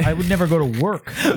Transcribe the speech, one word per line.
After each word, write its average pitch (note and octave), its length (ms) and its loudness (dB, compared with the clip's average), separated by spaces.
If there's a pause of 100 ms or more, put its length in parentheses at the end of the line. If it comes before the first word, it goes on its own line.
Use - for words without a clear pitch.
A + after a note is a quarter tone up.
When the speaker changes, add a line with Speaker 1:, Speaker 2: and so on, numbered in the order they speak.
Speaker 1:
I D#3 80 2
would F3 120 -2
never F3+ 200 2
go E3 120 2
to B2 220 0
work. F#3+ 380 -4
Speaker 2:
<laughs> - 60 -4 (120)